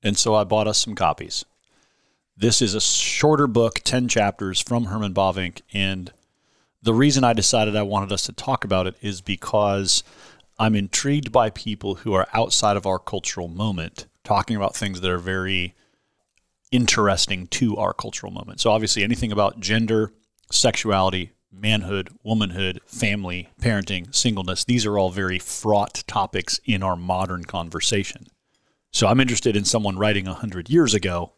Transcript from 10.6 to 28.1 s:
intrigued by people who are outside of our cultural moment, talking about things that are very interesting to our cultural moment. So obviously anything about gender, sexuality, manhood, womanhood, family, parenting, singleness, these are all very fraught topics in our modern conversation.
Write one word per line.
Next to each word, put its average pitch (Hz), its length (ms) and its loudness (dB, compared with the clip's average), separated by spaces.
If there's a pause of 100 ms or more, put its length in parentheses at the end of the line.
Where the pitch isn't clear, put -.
intrigued 123 580 -2
by 113 200 4
people 98 440 -6
who 107 180 -4
are 92 200 2
outside 107 420 2
of 98 120 -2
our 92 100 0
cultural 90 520 -6
moment, 87 580 -6 (160)
talking 104 320 0
about 98 200 -2
things 95 260 -6
that 92 100 0
are 90 80 0
very 92 560 -2 (960)
interesting 101 760 2
to 107 300 0
our 95 160 -2
cultural - 380 -10
moment. 98 300 -10
So 113 100 4
obviously 107 320 2
anything 113 280 -2
about 101 280 0
gender, 107 520 0 (400)
sexuality, 95 800 2 (200)
manhood, 98 580 -2 (140)
womanhood, 98 640 -2
family, 95 640 -4 (100)
parenting, 98 540 -2
singleness, 95 520 0
these 123 200 2
are 104 120 0
all 95 120 2
very 92 300 -2
fraught - 680 -2
topics - 580 -2
in 98 180 0
our 92 140 0
modern 90 480 -4
conversation. 85 840 -4 (640)